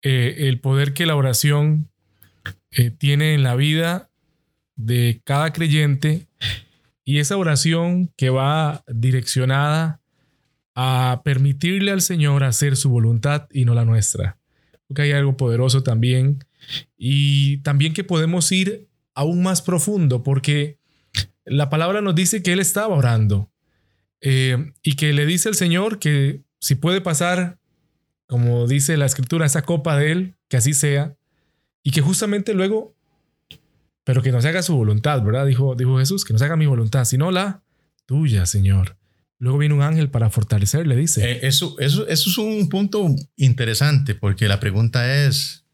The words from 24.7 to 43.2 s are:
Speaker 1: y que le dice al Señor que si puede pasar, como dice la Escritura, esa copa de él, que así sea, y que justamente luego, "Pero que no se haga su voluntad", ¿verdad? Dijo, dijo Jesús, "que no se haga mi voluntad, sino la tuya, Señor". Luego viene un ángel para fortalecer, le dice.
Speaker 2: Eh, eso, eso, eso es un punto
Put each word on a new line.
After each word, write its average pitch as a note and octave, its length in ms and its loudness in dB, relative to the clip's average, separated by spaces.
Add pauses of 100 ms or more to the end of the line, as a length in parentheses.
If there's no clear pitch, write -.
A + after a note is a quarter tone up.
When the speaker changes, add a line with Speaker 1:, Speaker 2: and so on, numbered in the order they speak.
Speaker 1:
y C#3+ 140 0
que D3+ 160 0
le D3 140 2
dice F3 220 -2
al G#3+ 60 -2
Señor F#3+ 440 0
que C#3+ 440 0 (160)
si - 160 -2
puede F3+ 260 0
pasar, F3 580 -2 (680)
como A#2+ 400 0
dice C#3+ 300 0
la C#3+ 100 0
Escritura, D3+ 400 -2
esa D3 160 0
copa D#3+ 340 -2
de D3+ 160 2
él, F#3 240 -4 (120)
que - 80 -2
así B2+ 180 0
sea, C#3+ 420 -2 (680)
y C3 80 0
que D3+ 80 0
justamente G3+ 520 -2
luego, G3 440 -2 (1040)
"Pero B2 200 0
que B2+ 100 -2
no A#2+ 100 0
se C#3+ 60 2
haga F3 140 -2
su D#3+ 140 0
voluntad", A2 460 0
¿verdad? A#2+ 240 0
Dijo, C3 300 0
dijo C3 220 0
Jesús, E3+ 260 0
"que - 80 -4
no A2 60 2
se B2+ 60 2
haga D#3+ 120 -2
mi D#3 100 2
voluntad, A#2+ 380 2
sino C3+ 260 0
la F#3+ 320 -2 (440)
tuya, C3 380 2
Señor". F#2+ 540 0 (400)
Luego B2+ 200 0
viene D3 160 2
un C#3+ 80 2
ángel D3+ 280 2
para A2+ 200 2
fortalecer, G#2+ 560 0
le B2+ 100 2
dice. B2 340 0
Speaker 2:
Eh, A#2+ 120 -4
eso, C#3+ 360 0
eso, D#3 300 0
eso E3 220 0
es F3+ 80 -2
un G#3+ 300 -2
punto G3 460 0 (220)